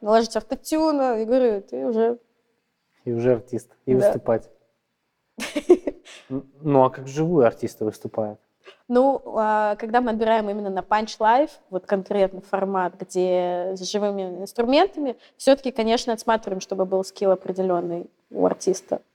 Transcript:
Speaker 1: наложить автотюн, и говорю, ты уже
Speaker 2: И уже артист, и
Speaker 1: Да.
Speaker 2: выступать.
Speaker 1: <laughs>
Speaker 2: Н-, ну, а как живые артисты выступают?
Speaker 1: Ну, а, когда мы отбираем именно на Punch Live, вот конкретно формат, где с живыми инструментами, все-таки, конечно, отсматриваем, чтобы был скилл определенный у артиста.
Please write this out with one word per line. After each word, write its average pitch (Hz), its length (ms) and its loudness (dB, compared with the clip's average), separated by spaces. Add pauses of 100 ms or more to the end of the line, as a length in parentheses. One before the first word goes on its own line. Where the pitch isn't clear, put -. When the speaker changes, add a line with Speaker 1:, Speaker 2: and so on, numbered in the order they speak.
Speaker 1:
наложить 220 360 2
автотюн, 302 640 -2 (200)
и 220 60 -4
говорю, 233 340 2
ты 247 260 -8
уже 233 320 0 (880)
Speaker 2:
И 123 80 -4
уже 120 220 2
артист, - 340 -6 (180)
и 127 80 2
Speaker 1:
Да. 131 120 4
Speaker 2:
выступать. 117 440 0 (880)
Speaker 1:
<laughs> - 680 0 (260)
Speaker 2:
Н-, 135 120 -6 (200)
ну, 139 220 6
а 131 60 4
как 135 160 -12
живые 151 400 4
артисты - 380 -4
выступают? 107 540 -6 (500)
Speaker 1:
Ну, 254 320 2 (160)
а, 214 400 0
когда 233 240 0
мы 240 120 0
отбираем 220 360 0
именно 202 220 -4
на 190 100 -4
Punch 214 380 -2
Live, 226 320 4 (200)
вот 185 160 -6
конкретно 190 540 0
формат, 190 580 -2
где 180 760 -2
с 185 40 -12 (100)
живыми 202 320 -2 (200)
инструментами, 269 760 0 (200)
все-таки, 269 340 2
конечно, 233 420 0
отсматриваем, 214 480 -2
чтобы 190 260 -4
был 190 180 0
скилл 190 260 -2
определенный 180 760 -2 (240)
у 180 160 0
артиста. - 540 -2 (140)